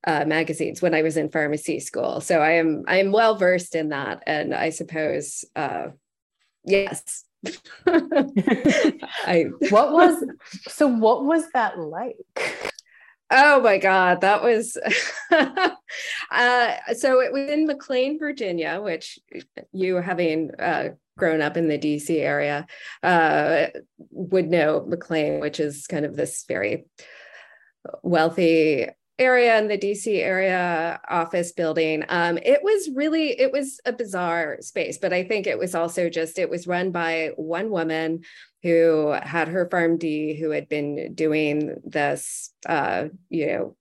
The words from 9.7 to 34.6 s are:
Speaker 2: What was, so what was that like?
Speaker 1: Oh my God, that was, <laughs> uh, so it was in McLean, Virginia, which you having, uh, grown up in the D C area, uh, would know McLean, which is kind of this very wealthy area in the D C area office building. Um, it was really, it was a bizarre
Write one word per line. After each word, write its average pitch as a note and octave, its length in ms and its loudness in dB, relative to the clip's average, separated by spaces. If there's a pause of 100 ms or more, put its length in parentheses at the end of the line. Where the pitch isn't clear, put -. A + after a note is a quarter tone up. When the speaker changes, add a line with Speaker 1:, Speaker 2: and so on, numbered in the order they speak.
Speaker 2:
What C4 220 6
was, E4+ 300 6 (460)
so - 180 2
what A#3 380 4
was D#4+ 200 2 (100)
that A3 240 0
like? E3+ 380 -8 (1120)
Speaker 1:
Oh C#4 300 8
my G#3 180 6
God, F#3 420 4
that G3 220 4
was, A#3 340 2 (340)
<laughs> - 200 -10
uh, B3 1400 0 (200)
so B3+ 260 4
it - 120 0
was C#4 180 -4
in D4+ 160 2
McLean, C#4 520 -2
Virginia, F#3+ 640 -4
which E3+ 380 -8 (540)
you F#3 240 0
having, E3+ 640 0
uh, D3 320 -2 (280)
grown E3 220 2
up D3 160 -2
in E3+ 120 0
the D3 100 0
D D3 200 -2
C D#3 220 -2
area, D3 460 -2 (360)
uh, D#3 640 4 (440)
would F3+ 380 0
know D#3 380 2
McLean, D#3 540 -2
which D3 180 -6
is D3 280 -4
kind D3+ 180 -4
of C#3+ 100 -6
this C#3 320 -6
very G#2 380 -4 (1160)
wealthy E3 840 2 (320)
area B3 400 4
in G#3+ 80 0
the G#3 120 -2
D G3+ 160 -2
C G3+ 260 -2
area F3+ 880 -2
office E3+ 440 -4
building. D#3+ 580 -2
Um, E3+ 280 0
it C#5 240 2
was F#4+ 320 0
really, D#4 360 0 (100)
it C4+ 100 4
was C4+ 360 -6
a B3 80 -2
bizarre F3 640 -4